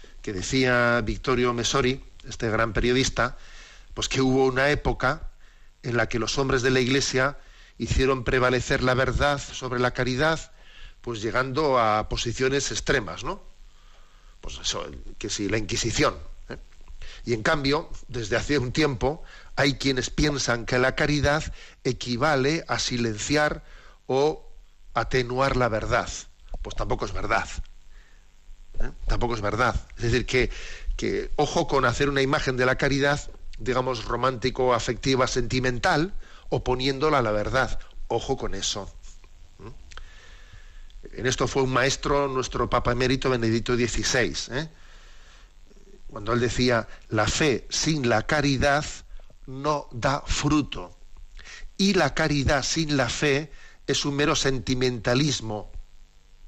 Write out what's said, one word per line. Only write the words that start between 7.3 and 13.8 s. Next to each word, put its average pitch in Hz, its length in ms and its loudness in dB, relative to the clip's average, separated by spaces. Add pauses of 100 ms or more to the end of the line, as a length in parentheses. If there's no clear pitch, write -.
hicieron 131 460 2
prevalecer 127 600 2
la 127 100 4
verdad 131 460 2
sobre 127 400 -6
la 123 120 4
caridad, 131 600 0 (500)
pues 117 200 -6
llegando 131 580 2
a 107 280 4
posiciones 131 640 0
extremas, 98 520 -2
¿no? 170 200 -8 (1000)